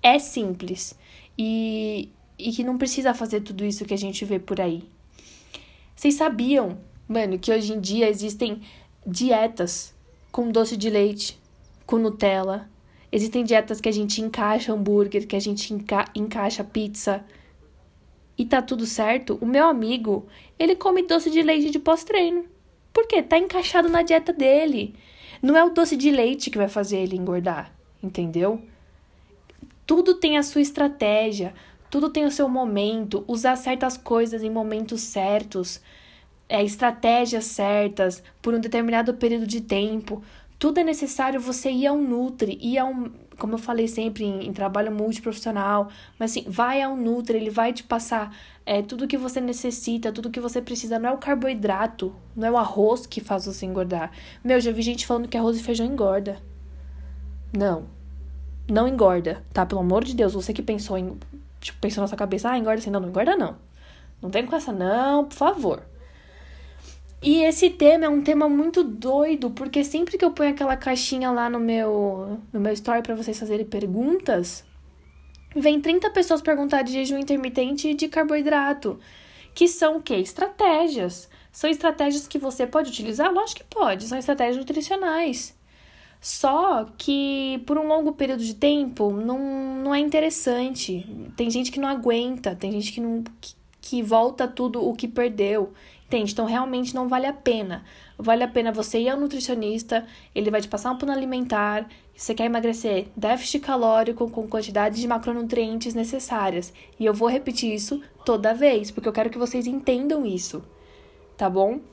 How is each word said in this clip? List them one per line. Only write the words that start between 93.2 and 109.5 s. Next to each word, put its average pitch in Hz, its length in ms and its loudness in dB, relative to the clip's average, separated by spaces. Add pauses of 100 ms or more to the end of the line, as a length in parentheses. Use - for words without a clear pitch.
que, - 140 -20 (260)
que 247 240 -4
volta 233 420 2
tudo 240 400 -2
o 233 80 0
que 233 140 -8
perdeu. 214 640 0 (360)
Entende? 214 240 -2
Então, 220 140 -2
realmente 254 480 -2
não 254 120 -2
vale 254 200 0
a 285 80 -2
pena. 220 500 -2 (320)
Vale 226 260 2
a 247 60 -2
pena 233 240 0
você 220 260 -2
ir 240 120 0
ao 277 100 -2
nutricionista, 233 840 -2 (280)
ele 208 160 0
vai 214 80 2
te 208 80 -2
passar 214 240 -4
um 254 60 -2
plano 277 160 -2
alimentar. 247 720 -2 (300)
Se - 80 -10
você 226 100 -2
quer 226 120 0
emagrecer, 226 680 0
déficit 220 460 0
calórico 233 720 2
com 220 180 -6
quantidade 214 540 0
de 240 40 -2
macronutrientes 233 840 -2
necessárias. 220 800 -2 (260)
E 220 60 -2
eu 214 80 4
vou 220 160 2
repetir 247 460 -2
isso 285 260 -4 (240)
toda 220 300 2
vez, 233 360 4
porque - 160 -6
eu 220 60 0
quero 220 160 0
que 226 80 -8
vocês 247 300 -2